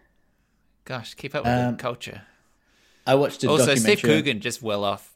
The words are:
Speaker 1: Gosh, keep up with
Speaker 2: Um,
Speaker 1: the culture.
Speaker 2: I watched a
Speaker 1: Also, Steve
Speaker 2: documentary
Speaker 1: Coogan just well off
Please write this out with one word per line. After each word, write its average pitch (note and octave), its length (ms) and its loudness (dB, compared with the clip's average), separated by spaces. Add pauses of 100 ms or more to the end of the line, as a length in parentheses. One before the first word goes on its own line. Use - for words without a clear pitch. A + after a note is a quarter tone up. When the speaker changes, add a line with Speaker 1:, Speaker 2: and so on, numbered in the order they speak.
(840)
Speaker 1:
Gosh, B2 300 -12
keep - 200 -12
up D3+ 100 -4
with B2 80 0
Speaker 2:
Um, B2 240 0
Speaker 1:
the - 60 -14
culture. - 400 -10 (840)
Speaker 2:
I C3 80 4
watched C#3 300 0
a B2 60 2
Speaker 1:
Also, D3+ 240 4
Steve - 20 2 (220)
Speaker 2:
documentary - 120 2
Speaker 1:
Coogan C#3 300 2
just A#2+ 220 -6
well G#2 200 -2
off G2+ 340 -4